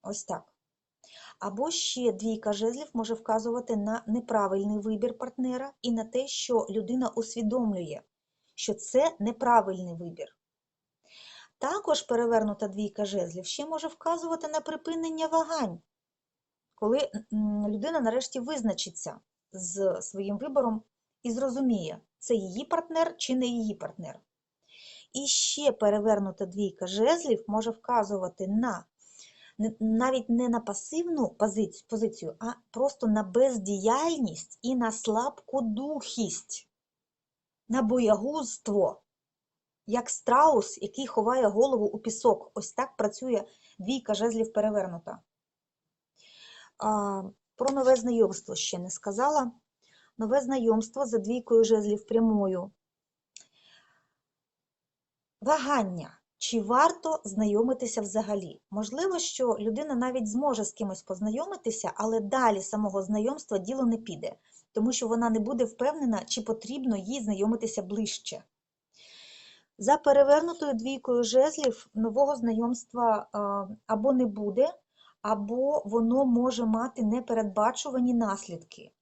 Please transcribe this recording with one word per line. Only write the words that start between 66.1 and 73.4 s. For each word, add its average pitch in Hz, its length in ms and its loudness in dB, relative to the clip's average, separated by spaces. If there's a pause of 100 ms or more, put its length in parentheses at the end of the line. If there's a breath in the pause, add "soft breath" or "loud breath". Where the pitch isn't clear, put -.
чи - 140 -4
потрібно 226 560 -4
їй 226 260 -6
знайомитися 214 580 -2
ближче. 202 640 -6 (1300 loud breath)
За 262 200 4
перевернутою 294 760 6
двійкою 240 500 0
жезлів 262 720 2
нового 233 420 2
знайомства, 233 1000 0
е, 202 400 -4 (120)